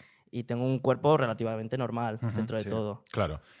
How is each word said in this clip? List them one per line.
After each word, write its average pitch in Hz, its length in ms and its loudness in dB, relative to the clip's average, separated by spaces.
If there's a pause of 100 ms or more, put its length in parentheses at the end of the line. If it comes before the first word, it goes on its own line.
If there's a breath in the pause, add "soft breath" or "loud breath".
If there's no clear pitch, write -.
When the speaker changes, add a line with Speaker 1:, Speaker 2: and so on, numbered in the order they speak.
(320 soft breath)
Speaker 1:
y 117 120 -6
tengo 120 220 -2
un 131 140 2
cuerpo 139 380 6
relativamente 113 600 -2
normal 117 440 -2
Speaker 2:
Ujú, 113 140 -2
Speaker 1:
dentro 113 220 -2
de 107 60 -2
Speaker 3:
sí. 101 60 -6
Speaker 1:
todo. 107 420 -4
Speaker 2:
Claro, 78 280 0 (220 soft breath)